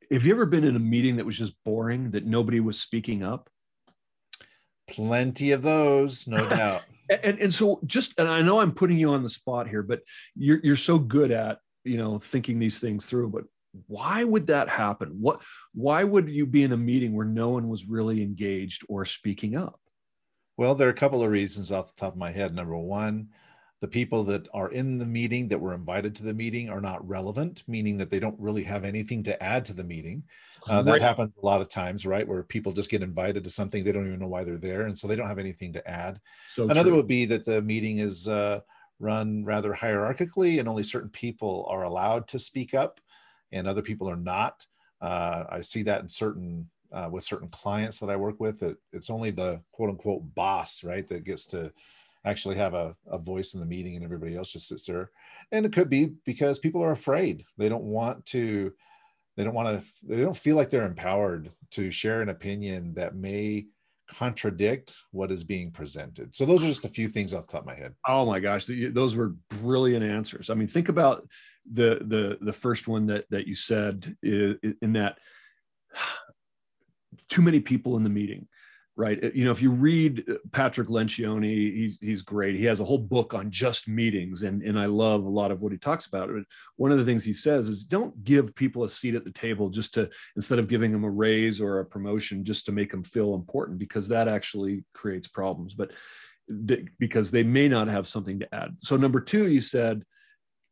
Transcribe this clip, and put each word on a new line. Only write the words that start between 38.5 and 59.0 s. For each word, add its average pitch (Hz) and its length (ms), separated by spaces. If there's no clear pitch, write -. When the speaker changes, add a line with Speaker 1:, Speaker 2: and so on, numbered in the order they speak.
Speaker 2:
run 107 460
rather 104 300
hierarchically, 139 840
and 117 80
only 110 160
certain 107 280
people 110 580
are 95 140
allowed 95 460
to 131 100
speak - 340
up, 139 260
and 95 140
other 98 160
people 107 260
are 87 80
not. 92 480
Uh, 87 480
I 87 120
see 107 240
that 104 160
in 92 80
certain, 87 640
uh, 90 180
with 90 140
certain - 240
clients 104 520
that 101 100
I 98 60
work 104 240
with, 110 200
that 87 160
it's - 180
only 113 200
the 90 300
quote 110 180
unquote 87 440
boss, 92 500
right, 90 240
that 85 160
gets 92 220
to 82 260
actually 98 320
have 95 180
a, 82 220
a 92 120
voice 92 360
in 92 60
the 85 60
meeting, 87 300
and 87 80
everybody 82 320
else 95 160
just - 160
sits - 180
there. 90 240
And 214 140
it 214 60
could 175 160
be 147 240
because 139 340
people 165 240
are 165 80
afraid. 139 540
They 104 120
don't 113 160
want 113 420
to, 107 460